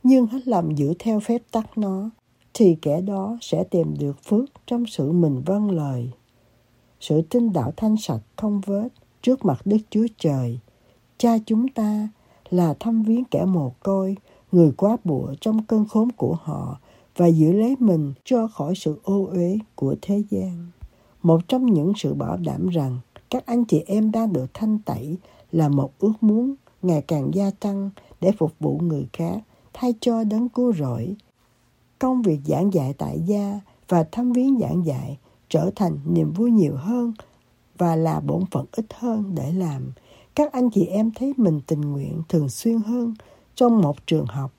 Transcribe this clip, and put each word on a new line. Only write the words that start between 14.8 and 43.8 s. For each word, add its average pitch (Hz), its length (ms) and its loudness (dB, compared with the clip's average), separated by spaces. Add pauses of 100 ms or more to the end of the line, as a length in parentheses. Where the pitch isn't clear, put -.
bụa 139 360 -2
trong 220 240 0
cơn 214 240 2
khốn 233 240 2
của - 300 -2
họ - 380 -8 (360)
và 175 100 6
giữ 160 260 6
lấy 226 280 2
mình 160 320 2 (120)
cho 226 240 0
khỏi 156 260 -6
sự 151 280 -4
ô 196 220 -2
uế 180 340 -2 (160)
của 139 280 -2
thế 202 280 -2
gian. 185 360 -6 (560)
Một 165 260 4
trong 254 180 0
những 185 300 2
sự - 180 -4
bảo 147 220 -4
đảm 165 320 -4
rằng 139 300 -2 (320)
các 247 160 -4
anh 240 180 0
chị 156 220 2
em 214 240 2
đang 226 220 -2
được 131 220 -4
thanh 214 240 -2
tẩy 135 380 -6 (360)
là 160 160 2
một 139 300 0
ước 214 220 2
muốn 233 340 2 (280)
ngày 170 200 2
càng 143 320 -2
gia 196 160 0
tăng 196 400 -6 (300)
để 185 120 4
phục 165 280 -2
vụ 147 180 -2
người 156 340 -2
khác, 180 300 -6 (300)
thay 247 280 -2
cho 226 240 0
Đấng 220 240 -2
Cứu 247 240 0
Rỗi. 139 440 -4 (840)
Công 254 240 0
việc 160 220 2
giảng 160 300 0
dạy 139 240 0
tại 147 280 -6
gia 202 340 -2 (280)
và 170 240 4
thăm 247 200 -2
viếng 254 280 2
giảng 170 260 0
dạy 135 320 -6 (300)
trở 165 280 0
thành 165 280 0
niềm 160 280 2
vui 226 180 0
nhiều 165 260 4
hơn 233 360 -2 (680)
và 165 180 2
là 160 240 0
bổn 151 300 -2
phận 131 220 -4
ít 220 220 -6
hơn 214 400 -4
để 143 180 -4
làm. 139 400 -4 (420)
Các 294 180 2
anh 247 180 2
chị 190 160 2
em 214 240 0
thấy 269 260 -4
mình 165 300 2
tình 151 140 -2
nguyện 143 480 -6
thường 151 200 0
xuyên 226 300 -2
hơn 233 360 -4 (400)
trong 233 260 4